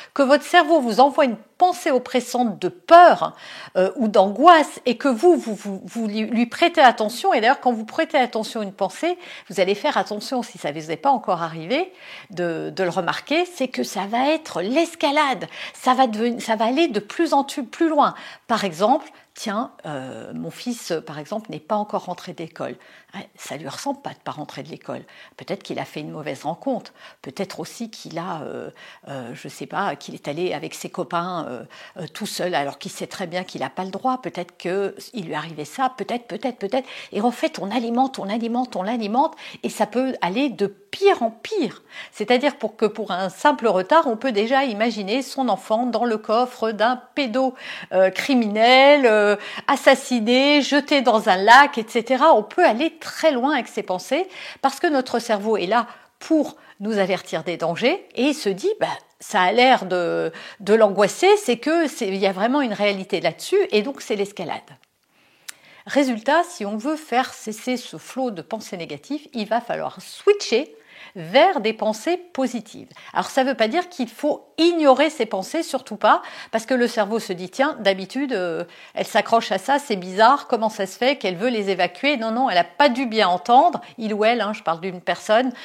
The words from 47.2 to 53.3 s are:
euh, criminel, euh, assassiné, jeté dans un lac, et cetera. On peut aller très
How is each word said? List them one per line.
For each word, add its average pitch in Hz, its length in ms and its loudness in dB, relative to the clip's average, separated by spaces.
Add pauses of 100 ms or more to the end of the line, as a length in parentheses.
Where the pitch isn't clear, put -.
euh, 190 160 6
criminel, 254 960 6
euh, 208 320 4 (300)
assassiné, 262 920 4
jeté 285 400 2
dans 220 280 2
un 185 80 6
lac, 247 400 8
et 220 100 -4
cetera. 254 460 4
On 220 100 4
peut - 220 2
aller 285 320 2
très - 340 0